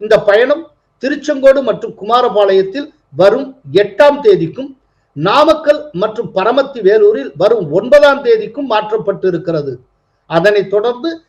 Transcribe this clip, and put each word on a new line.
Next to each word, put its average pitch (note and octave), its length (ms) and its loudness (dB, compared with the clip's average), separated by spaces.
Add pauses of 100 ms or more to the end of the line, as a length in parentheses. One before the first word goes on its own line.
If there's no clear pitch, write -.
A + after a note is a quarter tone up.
இந்த G#3+ 180 2
பயணம் C4 440 0 (400)
திருச்செங்கோடு C#4 580 2
மற்றும் A3+ 320 -6
குமாரபாளையத்தில் G3+ 920 0 (260)
வரும் G#3 340 2 (260)
எட்டாம் C4+ 480 2
தேதிக்கும், G3+ 500 0 (440)
நாமக்கல் B3 640 0 (120)
மற்றும் G#3+ 380 -6
பரமத்தி B3 500 -2
வேலூரில் G#3 540 2
வரும் G3+ 360 0
ஒன்பதாம் C4+ 520 4
தேதிக்கும் A#3+ 480 -2
மாற்றப்பட்டிருக்கிறது. F3+ 1000 -4 (560)
அதனைத் F#3+ 420 0
தொடர்ந்து A#3+ 400 -4 (180)